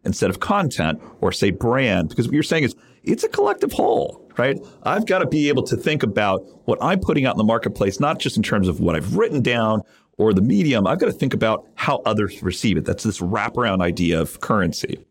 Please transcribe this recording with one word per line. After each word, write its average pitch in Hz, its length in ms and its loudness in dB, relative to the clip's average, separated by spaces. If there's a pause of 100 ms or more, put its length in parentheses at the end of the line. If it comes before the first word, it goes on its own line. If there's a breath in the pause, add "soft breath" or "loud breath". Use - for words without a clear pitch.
instead 95 260 0
of - 100 -6
content 123 600 0 (200 loud breath)
or, 90 120 2
say, - 180 0
brand, 113 580 0
because - 180 -2
what - 80 -2
you're 151 80 2
saying 160 220 0
is 113 100 -2 (280 soft breath)
it's - 200 -2
a 440 60 -2
collective 403 440 0
whole, - 540 -2 (120)
right? 131 200 0 (260 loud breath)
I've 196 200 0
gotta 185 220 2
be 147 220 2
able 131 160 2
to - 120 -2
think 151 260 -2
about 101 380 0 (260 loud breath)
what 113 140 0
I'm 180 200 0
putting 147 260 0
out 123 80 0
in - 40 -2
the 107 60 2
marketplace, 107 560 0
not 147 180 0
just - 180 -4
in 113 60 2
terms 101 240 0
of 87 140 -2
what 85 160 2
I've 87 200 -4
written 185 260 0
down 110 400 2 (340 soft breath)
or 107 160 4
the 95 80 4
medium. 135 460 4
I've 147 120 2
gotta 226 140 2
think - 220 -2
about 110 400 0
how - 320 -2
others 107 360 -2
receive 92 340 0
it. 78 80 -2
That's - 200 -4
this 107 160 -2
wraparound 101 640 0
idea 85 380 2
of - 200 -4
currency. - 720 -2